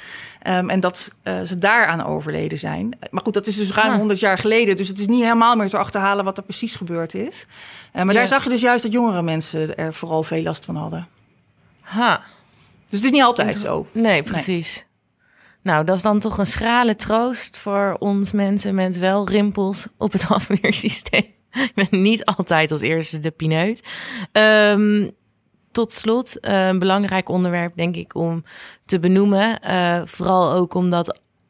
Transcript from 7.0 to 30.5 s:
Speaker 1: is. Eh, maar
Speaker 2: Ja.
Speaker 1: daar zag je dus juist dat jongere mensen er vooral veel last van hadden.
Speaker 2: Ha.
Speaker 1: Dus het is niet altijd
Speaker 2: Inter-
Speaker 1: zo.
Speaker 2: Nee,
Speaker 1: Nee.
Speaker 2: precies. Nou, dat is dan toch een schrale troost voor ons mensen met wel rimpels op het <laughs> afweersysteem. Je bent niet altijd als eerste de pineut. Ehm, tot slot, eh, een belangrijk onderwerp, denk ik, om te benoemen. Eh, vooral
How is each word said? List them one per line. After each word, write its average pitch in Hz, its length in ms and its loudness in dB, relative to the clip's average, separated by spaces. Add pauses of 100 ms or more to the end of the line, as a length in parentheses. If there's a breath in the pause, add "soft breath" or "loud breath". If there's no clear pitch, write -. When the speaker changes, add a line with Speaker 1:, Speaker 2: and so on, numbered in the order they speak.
Speaker 1:
is. 220 320 -8 (460 loud breath)
Eh, 180 100 -2
maar 190 120 2
Speaker 2:
Ja. 220 40 6
Speaker 1:
daar 247 100 4
zag 269 160 2
je 262 60 0
dus 247 100 2
juist 240 220 4
dat 220 100 -2
jongere 226 300 2
mensen 160 540 -2
er 160 180 -6
vooral 160 280 -2
veel 160 200 -2
last 160 220 -6
van 170 120 -8
hadden. 160 320 -8 (720)
Speaker 2:
Ha. 214 420 0 (640 soft breath)
Speaker 1:
Dus 202 100 -4
het 214 60 -2
is 262 60 4
niet 277 120 6
altijd 247 320 4
Speaker 2:
Inter- 208 80 -6
Speaker 1:
zo. 156 300 -4
Speaker 2:
Nee, 226 100 -2
Speaker 1:
Nee. 190 200 4
Speaker 2:
precies. 170 640 -4 (760 soft breath)
Nou, 160 220 2
dat 180 120 2
is 180 60 -4
dan 214 160 2
toch 208 200 -4
een 202 80 2
schrale 233 500 2
troost 233 640 -2
voor 202 400 -2
ons 202 340 -2
mensen 202 420 0
met 185 240 0
wel 190 300 0
rimpels 202 580 0 (120)
op 214 140 -2
het 175 200 -2
<laughs> 190 60 2
afweersysteem. - 840 0 (260)
Je 254 240 -2
bent 196 160 0
niet 208 340 2
altijd 165 460 0
als 151 100 -4
eerste 156 400 -2
de 156 100 -4
pineut. 160 520 -2 (500 loud breath)
Ehm, 208 760 4 (640)
tot 226 200 -2
slot, 240 480 -2
eh, 190 260 2
een 185 120 2
belangrijk 190 500 0
onderwerp, 175 480 -2
denk 170 200 -2
ik, 170 180 -12
om 165 300 -4 (420 loud breath)
te 185 140 0
benoemen. 196 600 4
Eh, 175 440 0
vooral 180 480 2